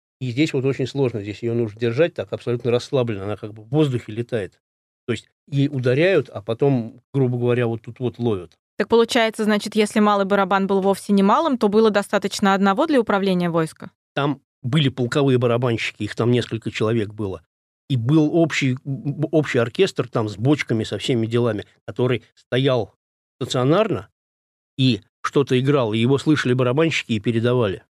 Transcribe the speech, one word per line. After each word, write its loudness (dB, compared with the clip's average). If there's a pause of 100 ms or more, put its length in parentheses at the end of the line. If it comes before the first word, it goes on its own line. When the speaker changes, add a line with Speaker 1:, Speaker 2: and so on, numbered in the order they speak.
(220)
Speaker 1:
И -4
здесь 0
вот -2
очень -2
сложно, -2
здесь -10
её -2
нужно -4
держать 0
так -8
абсолютно -4
расслабленно, -2
она -6
как -14
бы -20
в -20
воздухе 0
летает. -8 (460)
То -2
есть -10 (180)
ей 2
ударяют, 0
а -12
потом, 0 (120)
грубо 0
говоря, 0
вот -4
тут -18
вот -6
ловят. -4 (240)
Speaker 2:
Так -4
получается, 2
значит, -2
если 0
малый 4
барабан 2
был 0
вовсе 0
не 4
малым, 2
то 2
было 4
достаточно 0
одного 2
для 2
управления 0
войска? -4 (240)
Speaker 1:
Там -2 (220)
были 0
полковые 0
барабанщики, -2
их -8
там 0
несколько -2
человек -2
было. -8 (440)
И 0
был 2
общий, 0
м, -6
общий 0
оркестр 0
там -2
с -10
бочками, 0
со -6
всеми -2
делами, -2 (200)
который -2 (120)
стоял -2 (440)
стационарно 0 (720)
и 2 (200)
что-то 0
играл, 0
и 0
его 2
слышали 0
барабанщики 0
и 0
передавали. 0 (120)